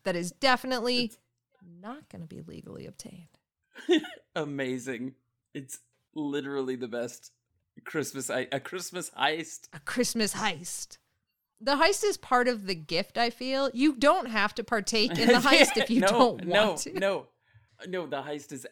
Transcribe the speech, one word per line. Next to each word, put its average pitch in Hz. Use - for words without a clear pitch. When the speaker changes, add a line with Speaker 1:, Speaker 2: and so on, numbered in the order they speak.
Speaker 1:
that 185
is 175
definitely 247
Speaker 2:
It's -
Speaker 1:
not 247
gonna 170
be -
legally -
obtained. 185
Speaker 2:
<laughs> 311
Amazing. 131
It's 135
literally 139
the 120
best 120
Christmas, 135
I, 127
a 139
Christmas 180
heist. 156
Speaker 1:
A -
Christmas 233
heist. 180
The 269
heist 359
is 403
part 247
of 220
the 190
gift, 160
I 240
feel. 262
You 269
don't 294
have 214
to 233
partake 208
in 233
Speaker 2:
<laughs> -
Speaker 1:
the 240
heist 269
if 226
you -
Speaker 2:
No, 185
Speaker 1:
don't 214
Speaker 2:
no, 202
Speaker 1:
want 156
to. -
Speaker 2:
no. 190
No, 180
the 139
heist 147
is 131